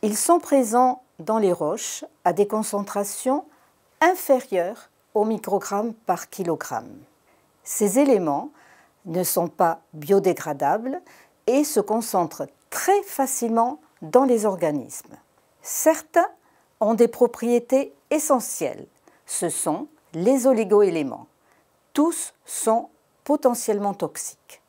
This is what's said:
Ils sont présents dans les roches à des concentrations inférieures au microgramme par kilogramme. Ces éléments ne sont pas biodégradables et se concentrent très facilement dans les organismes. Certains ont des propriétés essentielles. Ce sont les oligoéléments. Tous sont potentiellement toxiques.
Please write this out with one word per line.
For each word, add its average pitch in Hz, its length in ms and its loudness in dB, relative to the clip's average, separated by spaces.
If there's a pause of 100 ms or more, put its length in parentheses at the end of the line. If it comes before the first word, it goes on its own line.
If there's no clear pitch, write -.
Ils 220 160 -2
sont 339 220 4
présents 254 640 2 (160)
dans 214 180 -4
les 196 160 4
roches 170 540 -4 (180)
à 175 80 2
des 202 140 2
concentrations 214 960 -4 (560)
inférieures 247 880 0 (240)
au 214 140 2
microgramme 208 680 -4
par - 380 -6
kilogramme. 151 680 -6 (680)
Ces 208 340 0
éléments 208 520 2 (540)
ne 175 200 -4
sont 170 240 -2
pas 165 340 0 (100)
biodégradables 180 1080 0 (440)
et 269 180 4
se 214 160 0
concentrent 196 680 -2 (220)
très 392 320 2
facilement 247 760 -2 (220)
dans 202 240 4
les 233 220 2
organismes. 160 720 -4 (420)
Certains - 680 0 (480)
ont 220 160 2
des 233 140 4
propriétés 240 840 0 (160)
essentielles. - 760 -2 (400)
Ce - 240 -4
sont 175 360 -4 (280)
les 233 320 2
oligoéléments. 196 800 2 (680)
Tous 330 400 0 (120)
sont - 440 -2 (340)
potentiellement 226 720 0
toxiques. - 760 -10